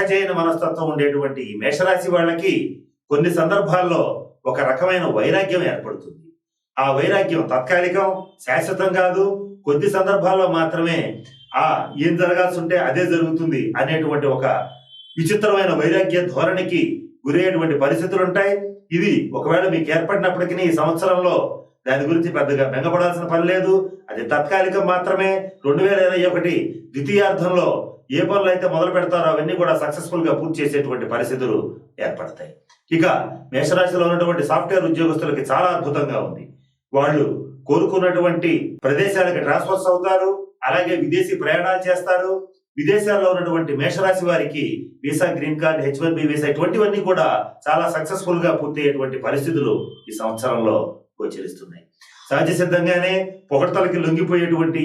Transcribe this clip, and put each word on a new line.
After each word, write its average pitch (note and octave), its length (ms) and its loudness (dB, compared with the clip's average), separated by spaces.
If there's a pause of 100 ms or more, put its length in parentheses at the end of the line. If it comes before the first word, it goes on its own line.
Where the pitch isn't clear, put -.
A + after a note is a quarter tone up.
(100)
చేయని F#3+ 300 2
మనస్తత్వం D#3+ 520 0
ఉండేటువంటి C#3+ 580 0
ఈ G#2 120 -10
మేషరాశి F3+ 520 0
వాళ్ళకి E3+ 400 2 (560)
కొన్ని D#3+ 280 4
సందర్భాల్లో E3+ 640 2 (480)
ఒక - 80 -2 (120)
రకమైన F3+ 340 0 (140)
వైరాగ్యం F3+ 440 2 (100)
ఏర్పడుతుంది. - 440 -10 (680)
ఆ C3+ 40 2 (100)
వైరాగ్యం E3+ 460 2 (100)
తాత్కాలికం, F3+ 580 0 (360)
శాశ్వతం E3+ 440 0 (100)
కాదు. F#3 240 2 (420)
కొద్ది D3 300 2
సందర్భాల్లో F#3+ 500 2 (120)
మాత్రమే E3 400 -2 (640)
ఆ - 20 4 (400)
ఏం E3 160 2
జరగాల్సి F3+ 420 2
ఉంటే E3 140 0 (120)
అదే D3+ 240 0
జరుగుతుంది E3 480 0 (200)
అనేటువంటి D3 540 0
ఒక C3 120 -2 (720)
విచిత్రమైన G3 640 2
వైరాగ్య F3 400 2 (120)
ధోరణికి E3+ 500 0 (440)
గురయ్యేటువంటి E3 480 2 (100)
పరిస్థితులు F3+ 420 0
ఉంటాయి. G3 280 2 (420)
ఇది F#3+ 160 2 (260)
ఒకవేళ E3 260 2 (100)
మీకు D#3+ 220 -2
ఏర్పడినప్పటికీ F3 720 0
ఈ E3 100 2
సంవత్సరంలో F3 560 2 (520)
దాని C3+ 220 0
గురించి E3 280 2
పెద్దగా C#3 360 0
బెంగపడాల్సిన F3 600 -2
పని E3 200 2
లేదు. F#3 220 2 (360)
అది A#2 120 -8 (100)
తాత్కాలికం F#3+ 600 0
మాత్రమే. F#3 380 0 (360)
రెండు C#3+ 200 2
వేల G3 200 2
ఇరవై F3+ 240 2
ఒకటి E3+ 240 0 (400)
ద్వితీయార్థంలో F3+ 760 0 (500)
ఏ - 20 2 (100)
పనులు G3 220 2
అయితే F3+ 220 0
మొదలు F3 220 0
పెడతారో E3+ 360 0
అవన్నీ D#3+ 280 -2
కూడా E3 220 2
సక్సెస్ఫుల్ E3 440 -4
గా D#3 140 2
పూర్తి D#3 220 -4
చేసేటువంటి C#3 520 -2
పరిస్థితులు B2 440 -2 (480)
ఏర్పడతాయి. - 460 -10 (440)
ఇక E3 100 4 (480)
మేషరాశిలో F3 540 2
ఉన్నటువంటి E3+ 420 0
సాఫ్ట్‌వేర్ E3+ 400 0
ఉద్యోగస్తులకి D#3 600 0
చాలా E3 260 2
అద్భుతంగా C#3+ 500 -2
ఉంది. - 180 -12 (480)
వాళ్ళు D3 340 2 (420)
కోరుకున్నటువంటి F3 840 2 (320)
ప్రదేశాలకు F3 600 2
ట్రాన్స్‌ఫర్స్ F#3 440 0
అవుతారు, F#3 400 2 (380)
అలాగే F3 260 0 (100)
విదేశీ F3+ 380 0
ప్రయాణాలు F3 460 0
చేస్తారు. F#3 440 0 (460)
విదేశాల్లో G3+ 540 2
ఉన్నటువంటి E3+ 480 -2
మేషరాశి F#3 500 0
వారికి D3+ 340 -2 (400)
వీసా, D#3+ 220 0 (100)
గ్రీన్ D3+ 260 -4
కార్డు, D#3+ 240 0
హెచ్ C#3 160 -2
వన్ E3 160 0
బి D3 120 0
వీసా D3 220 -2
ఇటువంటివన్నీ G3+ 560 0
కూడా - 180 2 (400)
చాలా D#3+ 280 2
సక్సెస్ఫుల్ E3+ 500 -2
గా E3 60 4 (100)
పూర్తయ్యేటువంటి C#3+ 560 -2 (100)
పరిస్థితులు C#3 480 0 (360)
ఈ - 100 -10
సంవత్సరంలో A2+ 560 -2 (440)
గోచరిస్తున్నాయి. F#2 640 -10 (460)
సహజ D#3 200 2 (100)
సిద్ధంగానే F3+ 540 2 (360)
పొగడ్తలకి F3+ 540 2
లొంగిపోయేటువంటి D#3+ 800 0